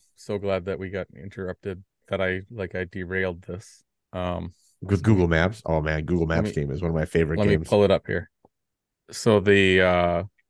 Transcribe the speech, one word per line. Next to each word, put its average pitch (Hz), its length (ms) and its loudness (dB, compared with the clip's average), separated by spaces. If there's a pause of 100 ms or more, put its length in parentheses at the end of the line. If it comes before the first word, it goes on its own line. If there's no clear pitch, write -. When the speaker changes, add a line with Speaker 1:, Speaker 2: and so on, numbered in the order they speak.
(180)
Speaker 1:
so - 200 -10
glad 95 300 -4
that 95 120 -6
we 92 120 -10
got 92 240 -8
interrupted, 95 680 -12 (260)
that 95 120 -4
I, 92 300 -2
like, 101 240 -10
I 92 100 -4
derailed 90 600 -6
this. - 380 -16 (300)
Um, 90 400 -6 (300)
Speaker 2:
With 98 200 0
Google 92 260 4
Maps. 85 360 2
Oh 80 160 0
man, 78 240 -2
Google 82 220 0
Speaker 1:
let 82 160 0
Speaker 2:
Maps 104 120 -4
Speaker 1:
me, 76 80 -4
Speaker 2:
game 71 80 -6
is 73 120 -6
one 85 80 -2
of 82 40 -4
my 78 120 -2
favorite 82 320 0
Speaker 1:
let 104 100 2
me 104 60 4
Speaker 2:
games. 87 140 -4
Speaker 1:
pull 104 160 4
it 95 60 4
up 92 160 2
here. 90 240 -6 (800)
So 107 300 4
the, 95 400 4
uh, 87 420 2 (280)